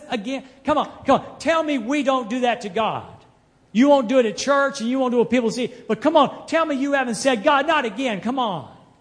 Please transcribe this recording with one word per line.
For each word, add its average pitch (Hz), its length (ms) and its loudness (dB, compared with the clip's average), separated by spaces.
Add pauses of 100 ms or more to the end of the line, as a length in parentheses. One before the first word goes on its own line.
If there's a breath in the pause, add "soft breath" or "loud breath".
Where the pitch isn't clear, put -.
again? 254 360 -6 (200 loud breath)
Come 294 140 0
on, - 260 -6
come 247 160 4
on. - 180 -14
Tell 320 240 0
me 294 160 -2
we 269 240 -2
don't 254 280 -2
do 254 100 -4
that 240 220 0
to 202 60 -10
God. 180 440 -4 (600)
You 247 160 4
won't 277 200 6
do 262 100 4
it 240 80 4
at 208 100 -4
church 277 440 0
and 226 80 -4
you 262 100 -2
won't 254 140 0
do 247 60 2
what 226 120 2
people 233 200 2
see. 240 220 -4 (160 loud breath)
But 220 120 -2
come 320 160 2
on, - 300 2
tell 320 180 0
me 294 120 -2
you 277 160 -2
haven't 247 240 0
said, 254 260 0
'God, 277 240 4
not 311 180 2
again.' 220 360 -4
Come 254 180 -4
on." 185 320 -4 (300)